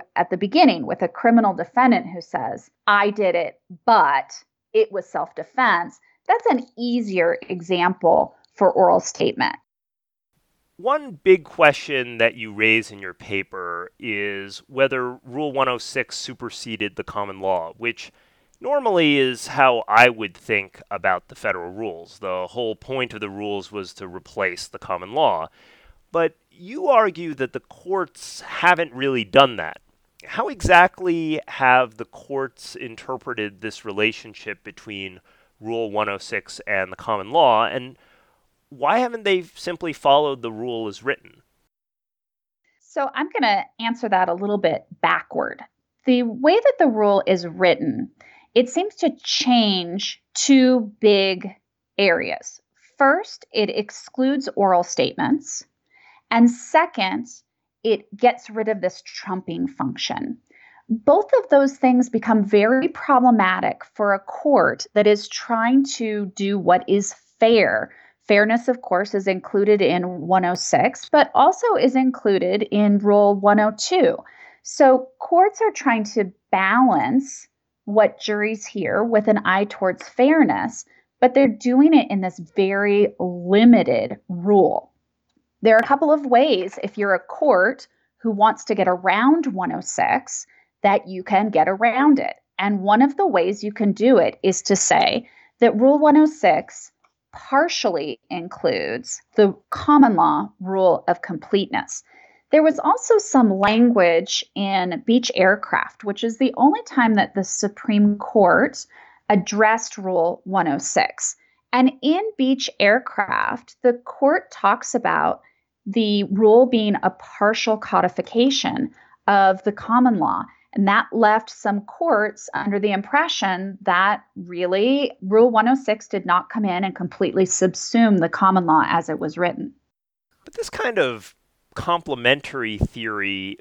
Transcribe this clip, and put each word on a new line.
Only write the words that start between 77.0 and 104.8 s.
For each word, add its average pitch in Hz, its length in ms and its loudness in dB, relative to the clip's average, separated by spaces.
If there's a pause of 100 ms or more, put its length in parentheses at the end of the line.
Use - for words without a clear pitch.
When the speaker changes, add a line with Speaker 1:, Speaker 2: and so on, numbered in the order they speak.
Speaker 1:
what 208 340 2
juries 208 460 -6
hear 196 360 -4
with 214 240 0
an 208 180 2
eye 190 200 0
towards 185 440 -6
fairness, 240 760 0 (360)
but 254 140 2
they're 277 140 4
doing 262 440 2
it 277 160 4
in 196 120 -2
this 185 180 -6
very 202 800 0
limited 180 1080 2
rule. 185 640 0 (720)
There 220 120 6
are 220 60 6
a 226 60 0
couple 285 260 2
of 294 120 2
ways, 240 600 2
if 202 120 -12
you're 202 180 0
a 175 40 0
court 190 720 0 (300)
who 226 120 -4
wants 208 360 0
to 208 100 -2
get 185 100 0
around 208 600 0
one 185 260 -6
oh 165 80 -8
six, - 640 -6 (360)
that 202 260 0
you 185 160 -12
can 208 260 0
get 160 180 2
around 233 520 2
it. - 160 -8 (240)
And 202 220 -2
one 214 200 4
of 277 140 2
the 392 100 0
ways 196 380 0
you 208 80 -8
can 202 200 0
do 226 260 4
it 147 260 0
is 185 180 0
to 196 140 0
say - 520 0 (300)
that 233 180 2
Rule 269 220 4
one 294 180 4
oh 311 100 6
six - 640 -2 (400)
partially 196 840 -2 (100)
includes 123 960 -6 (140)
the 202 180 4 (160)
common 269 460 4
law 160 420 0
rule 185 480 0
of 175 160 -2
completeness. - 800 -6 (480)
There 311 140 6
was 311 160 0
also 427 380 2
some 220 420 2
language 202 840 2 (120)
in 185 500 -4